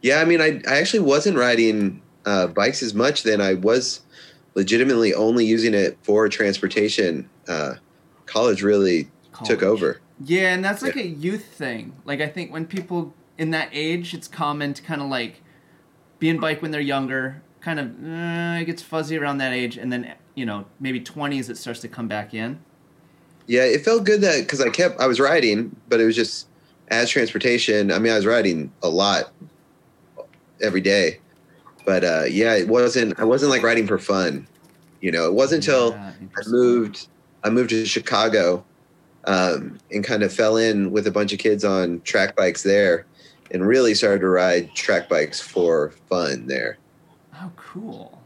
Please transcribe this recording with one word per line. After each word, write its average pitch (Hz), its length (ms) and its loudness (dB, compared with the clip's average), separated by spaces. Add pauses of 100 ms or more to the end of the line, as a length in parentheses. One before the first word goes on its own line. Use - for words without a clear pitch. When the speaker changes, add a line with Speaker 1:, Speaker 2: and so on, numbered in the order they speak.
Speaker 1:
Yeah, 139 180 4
I 165 40 4
mean, 165 160 4
I, 151 280 2
I 139 120 2
actually 180 200 0
wasn't 151 380 2
riding, 113 640 2 (240)
uh, 95 220 0
bikes 101 340 0
as 110 120 -6
much 131 280 0
then. 107 180 2
I 95 140 2
was 113 460 0 (560)
legitimately 113 580 2
only 117 320 2
using 113 260 2
it 101 300 0
for 107 260 2
transportation. 101 1000 -2 (160)
Uh, 76 280 -4 (520)
college 110 360 0
really 98 460 2 (240)
Speaker 2:
College. - 160 -12
Speaker 1:
took 110 140 2
over. 95 380 0 (220)
Speaker 2:
Yeah, 180 300 0
and 180 120 -2
that's, 202 180 -4
like, 269 140 -4
Speaker 1:
Yeah. 254 80 -6
Speaker 2:
a - 20 -6
youth 175 380 -6
thing. 117 500 -10 (100)
Like, 143 160 -6
I 151 60 -2
think 160 260 -10
when 160 140 -8
people 175 480 -6 (240)
in 160 140 -2
that 156 200 -4
age, 165 420 -4
it's - 140 -14
common 147 460 -4
to - 80 -16
kinda, 147 220 -6
like, 127 380 -8 (760)
be 160 100 0
in 165 120 0
bike 151 200 -2
when 160 120 -6
they're 147 80 -4
younger. 135 600 -4 (200)
Kind 160 200 -6
of, 135 60 -6 (180)
uh, 170 560 -6
it 165 60 -6
gets 165 160 -8
fuzzy 160 340 -6
around 143 220 -4
that 131 140 -2
age, 123 240 -4
and 123 160 -6
then, 120 220 -8 (220)
you 131 100 -6
know, 101 180 -8 (140)
maybe 131 220 -6
twenties 139 500 -8
it 117 80 -12
starts 120 220 -12
to 113 80 -14
come 117 180 -10
back 104 260 -8
in. 120 280 -8 (880)
Speaker 1:
Yeah, 123 160 4
it 135 200 2
felt 220 200 4
good 208 160 4
that, 156 280 2
'cause 139 120 -2
I 127 100 4
kept, 175 300 0
I 131 80 4
was 120 100 2
riding, 123 560 2 (140)
but 117 120 4
it 113 60 6
was 113 80 4
just 113 320 -4 (420)
as 117 220 0
transportation. 110 800 0
I 85 80 0
mean, 113 140 2
I 110 40 2
was 101 100 2
riding 95 440 0 (140)
a 90 40 0
lot 95 440 0 (1300)
every 95 180 0
day, 95 380 2 (680)
but, 92 200 2
uh, 80 260 2
yeah, 110 240 2
it 95 140 2
wasn't, 117 500 2
I 107 60 -2
wasn't, 135 260 4
like, 123 140 2
riding 117 240 2
for 101 100 0
fun. 87 480 -2 (540)
You 92 100 -4
know, 82 160 0
it 87 80 0
wasn't 139 300 2
until 127 260 4
Speaker 2:
Yeah, 101 260 -12
Speaker 1:
I - 60 -18
Speaker 2:
interesting. 98 300 -8
Speaker 1:
moved, 120 560 2 (340)
I 107 80 0
moved 117 200 2
to 110 160 0
Chicago, 101 800 0 (600)
um, 92 540 0 (120)
and 101 140 -4
kind 110 180 -2
of 95 100 0
fell 110 240 2
in 104 360 2
with 104 160 0
a - 20 0
bunch 101 220 -2
of 98 80 -8
kids 104 240 2
on 90 380 0
track 98 340 0
bikes 92 260 0
there, 98 420 2 (460)
and 90 160 -2
really 120 300 4
started 101 240 2
to 92 80 2
ride 90 480 2
track 92 320 -2
bikes 76 320 -2
for 82 500 0 (180)
fun 71 380 -4
there. 62 320 -6 (600)
Speaker 2:
Oh, 180 160 -14
cool. - 680 -18